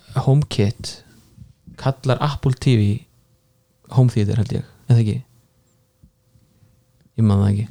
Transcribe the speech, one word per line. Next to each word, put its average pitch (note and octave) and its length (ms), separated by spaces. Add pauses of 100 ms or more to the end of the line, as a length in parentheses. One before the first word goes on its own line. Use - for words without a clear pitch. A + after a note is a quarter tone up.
(160)
HomeKit - 760 (840)
kallar C3 440
Apple C#3 340
T C3 220
V G#2 140 (1000)
home B2+ 200
theater, G#2 280
held - 160
ég, - 100 (240)
eða A#2 140
ekki? G#2+ 140 (2000)
Ég A2+ 80
man G2+ 160
það G2+ 80
ekki. G2+ 200